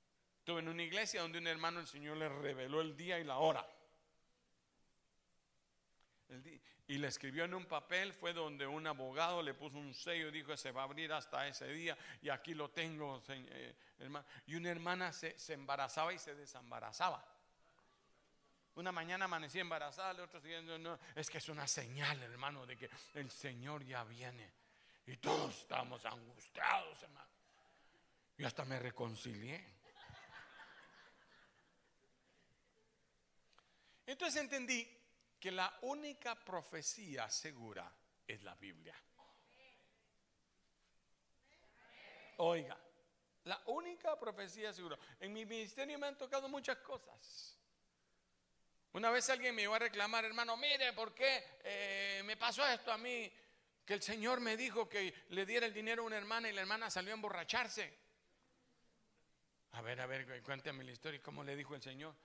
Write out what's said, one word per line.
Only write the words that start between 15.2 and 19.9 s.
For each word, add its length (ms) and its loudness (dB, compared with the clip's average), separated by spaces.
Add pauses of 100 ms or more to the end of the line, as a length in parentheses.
se 140 -6
embarazaba 580 2
y 80 -4
se 160 -8
desembarazaba. 880 -2 (1500)
Una 160 0
mañana 340 2
amanecía 360 2
embarazada, 500 -2